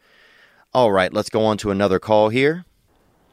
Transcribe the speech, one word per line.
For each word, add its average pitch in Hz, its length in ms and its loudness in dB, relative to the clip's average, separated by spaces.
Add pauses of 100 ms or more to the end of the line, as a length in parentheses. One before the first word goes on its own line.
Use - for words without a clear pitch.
(760)
All 123 180 2
right, 92 200 0
let's 104 180 -4
go 110 140 -2
on 107 140 0
to 104 120 -6
another 98 280 0
call 107 300 2
here. 143 360 -2 (680)